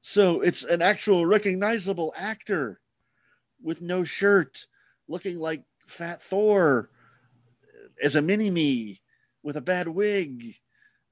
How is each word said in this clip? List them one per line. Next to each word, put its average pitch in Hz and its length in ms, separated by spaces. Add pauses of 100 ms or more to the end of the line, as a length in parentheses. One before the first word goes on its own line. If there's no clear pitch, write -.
So 180 400
it's 165 220
an 165 180
actual 185 440
recognizable 190 880
actor 175 640 (800)
with 160 200
no 180 220
shirt, 196 640 (420)
looking 175 300
like 160 260 (220)
Fat 170 360
Thor 185 680 (1120)
as 143 140
a 151 60
mini-me 156 800 (420)
with 147 140
a 139 40
bad 180 260
wig 165 680 (560)